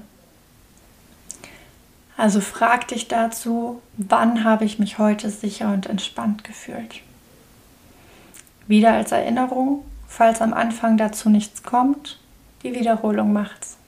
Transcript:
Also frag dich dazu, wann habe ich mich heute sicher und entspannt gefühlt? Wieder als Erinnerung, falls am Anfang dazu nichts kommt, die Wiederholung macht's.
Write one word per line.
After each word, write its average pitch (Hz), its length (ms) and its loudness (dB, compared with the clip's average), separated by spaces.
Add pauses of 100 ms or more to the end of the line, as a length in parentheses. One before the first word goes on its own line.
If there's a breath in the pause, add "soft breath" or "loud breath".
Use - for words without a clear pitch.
(2250 loud breath)
Also 208 240 2
frag 233 480 0
dich 233 180 -8
dazu, 233 720 -4 (140)
wann 226 480 2
habe 220 220 2
ich 214 140 -2
mich 208 180 -2
heute 214 320 0
sicher 208 420 -4
und 196 140 -2
entspannt 214 580 -4
gefühlt? 226 520 -14 (1700 loud breath)
Wieder 214 280 6
als 220 180 -2
Erinnerung, 254 720 0 (240)
falls 226 320 4
am 226 120 0
Anfang 226 440 0
dazu 214 320 0
nichts - 340 2
kommt, 262 560 -2 (440)
die 254 120 -6
Wiederholung 220 560 0
macht's. - 460 -4 (100)